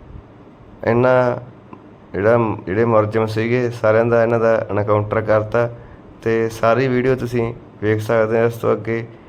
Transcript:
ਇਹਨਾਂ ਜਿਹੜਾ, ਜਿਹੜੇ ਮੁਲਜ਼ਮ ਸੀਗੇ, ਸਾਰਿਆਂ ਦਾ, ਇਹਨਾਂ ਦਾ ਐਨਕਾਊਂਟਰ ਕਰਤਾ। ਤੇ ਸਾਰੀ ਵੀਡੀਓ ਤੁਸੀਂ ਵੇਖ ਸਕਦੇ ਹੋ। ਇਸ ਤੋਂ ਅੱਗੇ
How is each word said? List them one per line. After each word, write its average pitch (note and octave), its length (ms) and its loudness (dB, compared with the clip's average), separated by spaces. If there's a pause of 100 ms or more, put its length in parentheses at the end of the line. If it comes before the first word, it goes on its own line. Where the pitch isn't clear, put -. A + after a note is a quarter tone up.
(880)
ਇਹਨਾਂ B2 500 2 (760)
ਜਿਹੜਾ, G#2+ 260 2 (280)
ਜਿਹੜੇ G2+ 180 0
ਮੁਲਜ਼ਮ A2 420 2
ਸੀਗੇ, A#2 440 -2
ਸਾਰਿਆਂ A2+ 340 2
ਦਾ, A#2 180 2
ਇਹਨਾਂ A2+ 180 0
ਦਾ A2+ 300 2
ਐਨਕਾਊਂਟਰ G#2 500 -2
ਕਰਤਾ। A2 500 0 (520)
ਤੇ A2+ 260 0
ਸਾਰੀ A2+ 400 0
ਵੀਡੀਓ B2+ 260 2
ਤੁਸੀਂ A#2 400 -4 (280)
ਵੇਖ G#2+ 180 0
ਸਕਦੇ A2+ 400 0
ਹੋ। A2+ 60 4
ਇਸ A#2 80 -2
ਤੋਂ A2+ 180 -2
ਅੱਗੇ A2+ 340 -4 (220)